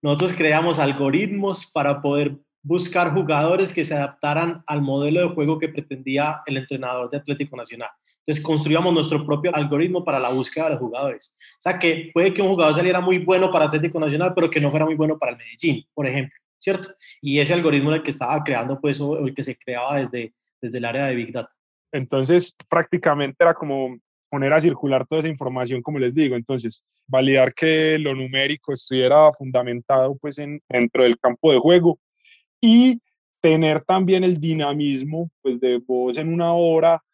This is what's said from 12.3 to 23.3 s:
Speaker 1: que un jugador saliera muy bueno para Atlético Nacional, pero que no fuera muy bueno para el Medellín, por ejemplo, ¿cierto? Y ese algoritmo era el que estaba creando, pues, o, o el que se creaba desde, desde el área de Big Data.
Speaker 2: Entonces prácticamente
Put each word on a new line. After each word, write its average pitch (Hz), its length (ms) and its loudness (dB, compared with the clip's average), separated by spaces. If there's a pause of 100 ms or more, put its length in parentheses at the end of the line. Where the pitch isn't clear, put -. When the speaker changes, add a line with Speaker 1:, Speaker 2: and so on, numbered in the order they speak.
Speaker 1:
que 202 80 -2
un 190 60 2
jugador 165 260 4
saliera 180 260 2
muy 180 180 2
bueno 185 320 2
para 160 160 2
Atlético 156 340 -2
Nacional, 156 340 0
pero 165 160 2
que 160 100 0
no 143 100 0
fuera 156 140 0
muy 160 120 -2
bueno 151 220 0
para 127 140 -4
el - 60 -16
Medellín, - 460 -4 (100)
por 143 120 -4
ejemplo, 131 280 -6 (240)
¿cierto? 185 300 -4 (340)
Y 143 160 0
ese 147 160 2
algoritmo 151 360 2
era 160 80 2
el 156 40 -4
que 147 80 -6
estaba 135 320 -4
creando, 135 380 -4
pues, 143 200 -2
o, 143 100 -4
o 147 160 -4
el 131 80 -6
que 139 80 -8
se 127 140 -8
creaba 127 440 -6
desde, 120 340 -8 (260)
desde 123 180 -8
el 120 60 -6
área 131 220 -4
de 131 80 -4
Big 120 180 -6
Data. 120 180 -8 (400)
Speaker 2:
Entonces 139 640 0 (140)
prácticamente 151 720 0